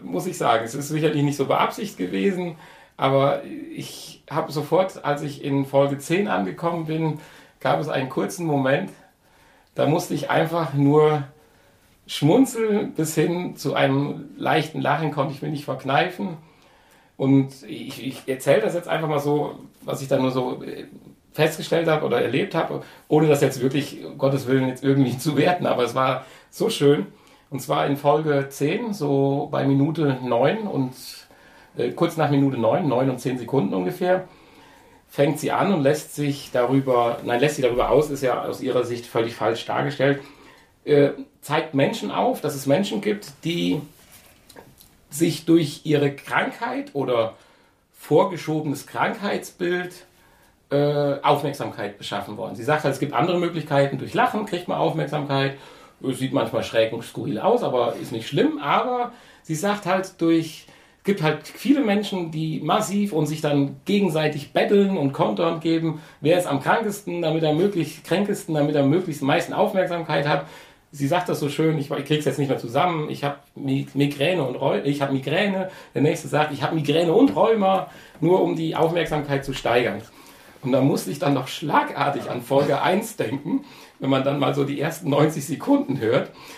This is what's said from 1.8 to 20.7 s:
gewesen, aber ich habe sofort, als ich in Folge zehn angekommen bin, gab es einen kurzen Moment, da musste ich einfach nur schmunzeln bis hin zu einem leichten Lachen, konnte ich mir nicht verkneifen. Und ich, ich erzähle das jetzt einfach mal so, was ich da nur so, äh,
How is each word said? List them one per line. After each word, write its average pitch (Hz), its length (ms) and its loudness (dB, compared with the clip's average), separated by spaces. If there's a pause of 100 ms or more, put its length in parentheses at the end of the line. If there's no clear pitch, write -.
gewesen, 180 560 -2 (420)
aber 135 480 2
ich - 840 -14
habe 151 220 -4
sofort, 165 520 0
als 147 180 -2
ich 139 220 -8
in 139 220 0
Folge 139 320 2
zehn 202 300 0
angekommen 175 580 -2
bin, 156 320 -2 (400)
gab 147 220 2
es 147 80 -4
einen 131 200 -2
kurzen 175 380 -4
Moment, 143 440 2 (840)
da 131 120 0
musste 160 280 0
ich 143 160 -4
einfach 156 420 0
nur 143 520 4 (800)
schmunzeln 220 840 2
bis 156 240 -2
hin 170 400 0
zu - 180 -4
einem 139 600 0
leichten 139 440 0
Lachen, 147 300 0
konnte 151 240 -2
ich - 80 -16
mir 151 80 -4
nicht 139 140 -6
verkneifen. 160 720 -2 (800)
Und 135 320 4 (160)
ich, 117 420 -12
ich 131 220 -10
erzähle 135 340 2
das 175 120 0
jetzt 175 140 -6
einfach 160 200 -2
mal 151 100 0
so, 147 400 -2 (240)
was - 180 -6
ich 139 80 -10
da 139 80 2
nur 131 140 2
so, 127 320 -4
äh, - 220 -12 (480)